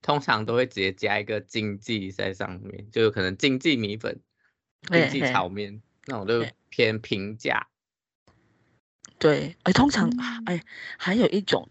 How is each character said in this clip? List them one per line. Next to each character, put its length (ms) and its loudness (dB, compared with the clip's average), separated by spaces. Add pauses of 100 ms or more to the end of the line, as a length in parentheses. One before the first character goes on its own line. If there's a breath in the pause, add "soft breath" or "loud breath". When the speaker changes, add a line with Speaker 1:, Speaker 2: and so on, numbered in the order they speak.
Speaker 1:
通 180 2
常 240 0
都 100 -2
会 120 4
直 80 -18
接 180 0
加 260 -2
一 60 -4
个 160 -4
经 380 -4
济 320 -4
在 240 -6
上 260 -8
面， 300 -14
就 120 2
有 80 6
可 120 -2
能 140 0
经 220 2
济 180 2
米 200 -2
粉、 240 -8 (680)
Speaker 2:
嘿， 180 4
Speaker 1:
经 160 -2
济 80 0
炒 160 2
面， 260 -8
Speaker 2:
嘿。 60 -16 (260)
Speaker 1:
那 100 -6
种 100 -6
就 180 2 (240)
偏 320 2
平 380 -6
价。 300 -4 (1500)
Speaker 2:
对、 440 2
哎， 80 4
通 180 6
常， 200 2
Speaker 3:
嗯。 360 -4
Speaker 2:
哎， 160 -2 (340 loud breath)
还 200 0
有 140 6
一 100 2
种， 300 0